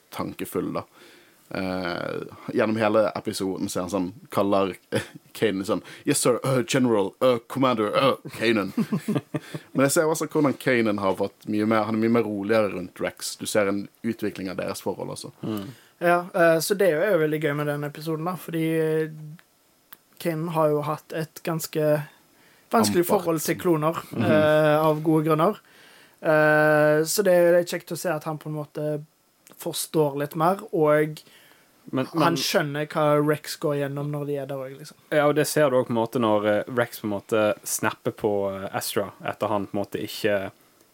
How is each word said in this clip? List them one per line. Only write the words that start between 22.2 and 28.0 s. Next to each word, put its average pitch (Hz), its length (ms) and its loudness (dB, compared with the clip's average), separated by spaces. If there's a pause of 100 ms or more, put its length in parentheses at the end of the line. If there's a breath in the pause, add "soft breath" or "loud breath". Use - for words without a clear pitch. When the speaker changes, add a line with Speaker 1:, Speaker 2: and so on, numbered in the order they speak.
Speaker 3:
vanskelig 202 340 2
Speaker 1:
Ampert. - 80 -2
Speaker 3:
forhold 175 320 2
til 175 160 -2
kloner, 156 480 0
Speaker 1:
Mhm. 113 160 -2
Speaker 3:
eh, 156 560 4
av 156 240 2
gode 160 240 4
grunner. 160 320 2 (600 loud breath)
Eh, 151 840 4
så 165 180 0
det 185 100 4
er 175 300 6
kjekt 175 300 -8
å 160 40 -6
se 180 120 -4